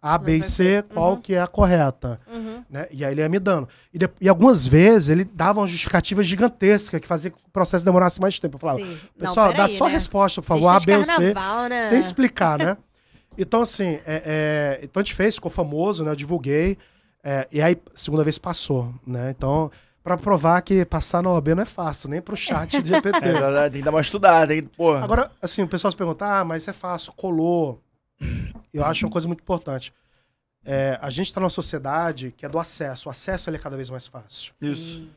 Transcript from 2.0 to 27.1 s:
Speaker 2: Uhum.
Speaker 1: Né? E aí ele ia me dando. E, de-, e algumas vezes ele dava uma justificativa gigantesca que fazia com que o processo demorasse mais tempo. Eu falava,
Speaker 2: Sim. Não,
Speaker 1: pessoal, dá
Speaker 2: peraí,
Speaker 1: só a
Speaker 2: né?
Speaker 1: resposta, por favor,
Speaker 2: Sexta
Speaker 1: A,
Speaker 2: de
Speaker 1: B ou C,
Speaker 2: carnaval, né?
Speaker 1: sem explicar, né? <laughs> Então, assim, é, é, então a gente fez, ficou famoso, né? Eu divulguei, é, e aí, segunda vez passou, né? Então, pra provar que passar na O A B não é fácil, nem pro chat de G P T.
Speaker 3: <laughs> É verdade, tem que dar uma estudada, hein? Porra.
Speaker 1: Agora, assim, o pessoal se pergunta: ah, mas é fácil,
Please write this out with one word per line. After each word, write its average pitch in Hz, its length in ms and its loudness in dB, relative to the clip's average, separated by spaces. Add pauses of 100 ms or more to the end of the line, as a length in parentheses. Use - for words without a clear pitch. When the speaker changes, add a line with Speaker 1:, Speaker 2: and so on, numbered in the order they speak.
Speaker 2:
Uhum. 226 440 -12
Speaker 1:
Né? 147 200 -10
E 143 140 -10
aí 139 80 -2
ele 147 80 -2
ia 151 80 0
me 196 100 0
dando. 180 300 0 (240)
E, 175 60 -10
de-, 180 120 0 (100)
e 185 80 2
algumas 190 380 8
vezes 165 420 8
ele 170 160 4
dava 196 360 0
uma 196 80 -2
justificativa 180 540 0
gigantesca 196 760 2
que - 80 -10
fazia 170 240 -4
com - 80 -20
que - 80 -20
o - 40 -20
processo 180 340 0
demorasse 180 360 4
mais 190 180 0
tempo. 143 180 -6
Eu 131 40 -16
falava, 143 180 -2
Speaker 2:
Sim. - 60 -8
Não, - 420 -12
Speaker 1:
pessoal, 202 220 4
dá 175 60 2
Speaker 2:
peraí, 202 220 2
Speaker 1:
só 277 80 2
a - 40 4
Speaker 2:
né? 285 60 0
Speaker 1:
resposta, 196 480 0
por - 60 -12
favor, 170 240 6
Speaker 2:
Sexta 185 40 8
Speaker 1:
A, - 40 8
Speaker 2:
de 165 60 -2
Speaker 1:
B 202 100 6
ou 202 80 4
C, 208 300 2
Speaker 2:
carnaval, 208 340 -4
né? 240 140 -4
Speaker 1:
sem 226 160 2
explicar, 247 600 0
né? 170 240 -2
<laughs> - 60 -20 (480)
Então, 226 260 0
assim, 185 440 -2
é, 156 180 -6
é, 151 600 -2
então 165 160 -6
a - 20 0
gente 202 100 -4
fez, 208 220 0
ficou - 160 -10
famoso, 165 540 -4
né? 156 80 -2
Eu - 20 -2
divulguei, 147 640 -2 (420)
é, 135 300 -6
e 147 100 -4
aí, 170 160 4 (200)
segunda 151 260 -2
vez 151 160 0
passou, 127 560 -4 (100)
né? 127 320 -6
Então, 147 360 -2 (320)
pra 180 120 -2
provar 175 460 2
que 190 220 2
passar 170 360 -2
na 180 120 0
O 175 40 2
A 165 40 2
B 147 120 0
não 185 120 0
é - 20 -12
fácil, 156 420 -8
nem 160 140 -6
pro - 140 -10
chat 165 440 -4
de 160 100 -4
G 311 120 4
P 196 80 -2
T. 339 80 2
Speaker 3:
<laughs> - 80 -2
É 175 60 2
verdade, 143 400 2
tem 139 80 -8
que 139 40 -8
dar 151 60 2
uma 156 100 2
estudada, 165 540 4
hein? 156 80 -4 (140)
Porra. 156 260 2
Speaker 1:
Agora, 170 300 -2 (100)
assim, 190 220 -4
o - 20 -8
pessoal 185 240 -2
se 175 60 -10
pergunta: 170 280 -6
ah, 202 200 0
mas 165 240 -8
é 196 40 -12
fácil, 180 420 -10